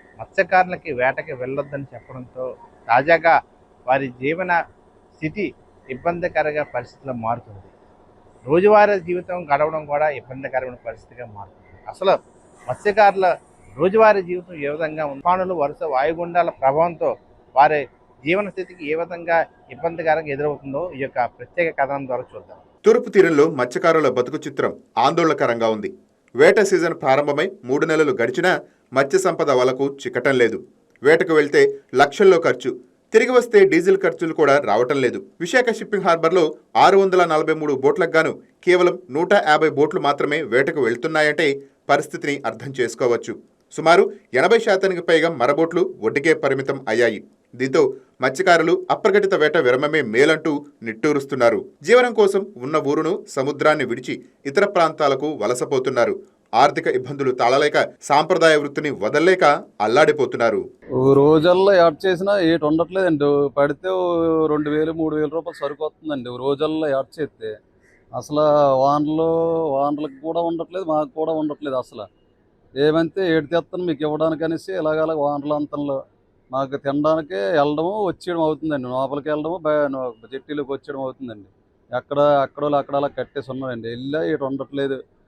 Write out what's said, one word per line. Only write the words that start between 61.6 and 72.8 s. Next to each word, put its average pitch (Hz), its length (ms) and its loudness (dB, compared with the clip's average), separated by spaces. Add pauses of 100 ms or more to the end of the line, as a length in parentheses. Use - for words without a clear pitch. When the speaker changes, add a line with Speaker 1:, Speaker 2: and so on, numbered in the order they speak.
Speaker 3:
యాడ్ 170 320 2
చేసినా 196 340 0
ఏటి 165 260 0
ఉండట్లేదండి. 156 840 0
పడితే 143 400 -2
ఓ 165 560 0
రెండు 151 240 -2
వేలు, 156 220 -2
మూడు 156 240 -4
వేల 151 180 -2
రూపాయలు 160 340 -8
సరుకు 147 180 -8
వస్తుందండి. 143 440 -8
ఓ 123 80 -12
రోజుల్లో 151 500 -2
యాడ్ 135 340 -4
చేస్తే 110 360 -10 (580)
అసలు 147 680 2
వానలు, 151 460 0 (460)
వానలకు 143 460 -4
కూడా 165 200 -4
ఉండట్లేదు, 170 440 -6
మాకు 151 240 -2
కూడా 160 220 -6
ఉండట్లేదు. 147 440 -6
అసలు 120 300 -8 (760)
ఏమంటే 165 520 0